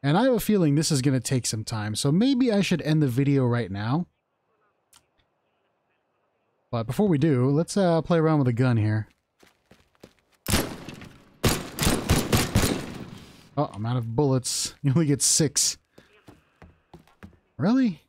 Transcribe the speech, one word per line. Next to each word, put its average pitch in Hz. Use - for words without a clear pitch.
And 143
I 233
have 262
a 214
feeling 175
this 160
is 139
gonna 131
take 123
some 110
time, 107
so 143
maybe 240
I 202
should 175
end 156
the 147
video 135
right 117
now. 117
But 113
before 202
we 165
do, 131
let's, 160
uh, 170
play 175
around 156
with 127
a 123
gun 123
here. 107
Oh, 143
I'm 104
out 120
of 117
bullets. 131
<laughs> -
You 139
only 160
get 139
six. -
Really? 214